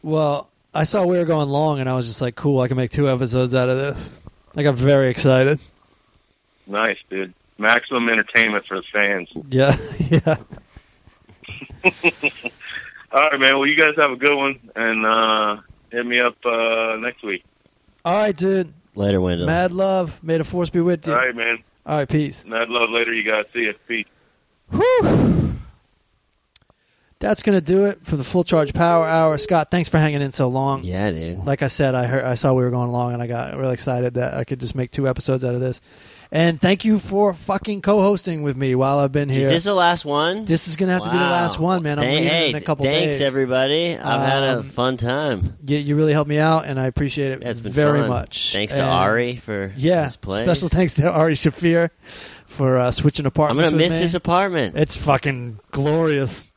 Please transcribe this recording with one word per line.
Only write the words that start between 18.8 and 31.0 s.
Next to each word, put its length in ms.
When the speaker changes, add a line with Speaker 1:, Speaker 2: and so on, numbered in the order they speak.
Speaker 3:
Later, 260
Wendell. 260
Speaker 1:
Mad 260
love. 500
May 160
the 60
force 260
be 100
with 260
you. 60
Speaker 2:
All 60
right, 160
man. 240
Speaker 1:
All 140
right, 100
peace. 380
Speaker 2:
Mad 220
love 220
later, 220
you 160
guys. 240
See 140
ya. 60
Peace. 180
Speaker 1:
Whew. 840
That's 240
gonna 180
do 240
it 220
for 100
the 80
Full 200
Charge 280
Power 340
Hour. 300
Scott, 340
thanks 200
for 80
hanging 240
in 100
so 160
long. 360
Speaker 3:
Yeah, 260